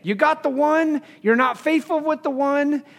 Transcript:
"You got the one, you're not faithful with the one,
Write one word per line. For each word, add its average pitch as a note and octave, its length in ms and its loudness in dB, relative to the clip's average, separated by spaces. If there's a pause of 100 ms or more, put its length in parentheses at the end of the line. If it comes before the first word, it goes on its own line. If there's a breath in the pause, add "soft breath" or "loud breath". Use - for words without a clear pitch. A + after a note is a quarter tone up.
"You G3 120 -2
got D#4 280 0
the D4 60 0
one, D4+ 540 0 (180 loud breath)
you're A3+ 160 2
not A#3 200 0
faithful D#4 440 -2
with D#4 220 -4
the D4+ 80 -2
one, C#4 520 0 (160 loud breath)